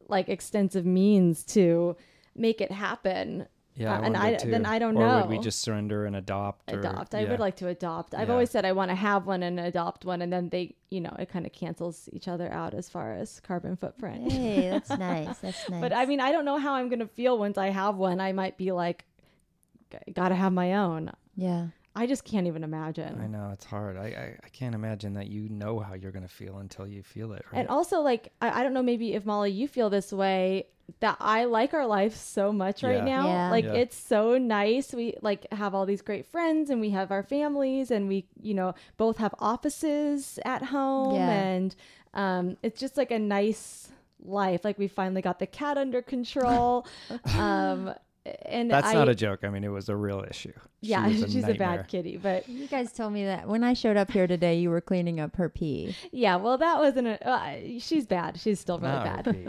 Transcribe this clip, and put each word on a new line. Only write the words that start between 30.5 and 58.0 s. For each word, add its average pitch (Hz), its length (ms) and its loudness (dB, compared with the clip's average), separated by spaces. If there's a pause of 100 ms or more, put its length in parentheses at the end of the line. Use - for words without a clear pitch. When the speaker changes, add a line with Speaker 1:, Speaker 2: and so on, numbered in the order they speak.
Speaker 1:
that 214 180 2
I 220 260 4
like 233 280 2
our 294 120 2
life 214 300 2
so 202 380 0
much 196 300 0
right 254 140 4
Speaker 2:
Yeah. 233 80 0
Speaker 1:
now. 269 220 2
Speaker 3:
Yeah. 180 240 2
Speaker 1:
Like, 226 140 4
Speaker 2:
Yeah. - 80 -2
Speaker 1:
it's 240 220 2
so 233 440 4
nice. 226 540 2
We, 233 280 -4
like, 202 300 -2
have 202 240 -4
all 196 100 2
these 196 160 -2
great - 240 -6
friends, 320 440 0
and 247 120 2
we 214 100 0
have 190 200 -2
our 196 120 0
families, 269 680 0
and 202 160 2
we, 196 200 -2 (140)
you 208 140 -4
know, 185 180 0 (240)
both 220 200 2
have 214 220 0
offices 294 1080 0
at 262 180 -4
home. 269 520 0
Speaker 3:
Yeah. 277 140 4
Speaker 1:
And, 190 460 0 (380)
um, 185 500 -2
it's 220 160 -4
just, 269 180 -6
like, 254 140 0
a 226 80 0
nice 208 720 -2 (320)
life. 190 420 0
Like, 202 140 0
we 202 80 0
finally 190 340 -2
got 180 180 -2
the 185 80 -2
cat 294 300 -2
under 262 240 0
control. 247 840 2 (240)
Speaker 3:
<laughs> - 280 -2
Speaker 1:
Um, 190 560 0 (520)
and 240 240 -2
Speaker 2:
That's 143 180 6
Speaker 1:
I 220 60 4
Speaker 2:
not 147 160 8
a 120 60 6
joke. 101 280 0
I 101 60 -2
mean, 101 140 -4
it 104 80 -2
was 98 180 -6
a 104 60 0
real 101 340 -2
issue. - 220 -12 (320)
She 214 60 -8
Speaker 1:
Yeah, 196 180 2
Speaker 2:
was 220 160 4
a - 20 0
Speaker 1:
<laughs> 214 60 -4
she's 247 140 0
a - 20 0
Speaker 2:
nightmare. 185 300 0
Speaker 1:
bad 185 100 -8
kitty, 180 300 -6
but 185 320 -2
Speaker 3:
You 262 180 -10
guys 254 240 -4
told 214 220 -6
me 202 120 -2
that 190 220 -4
when 226 160 2
I 247 100 4
showed 220 240 4
up 196 140 2
here 185 160 6
today, 170 320 4
you 175 100 2
were 170 120 2
cleaning 175 380 0
up 151 180 -4
her 170 120 0
pee. 147 460 -4 (160)
Speaker 1:
Yeah, 214 240 4
well, 226 220 2
that 330 220 4
wasn't 262 280 4
a, - 200 -4
uh, 208 280 -2 (240)
she's 302 260 0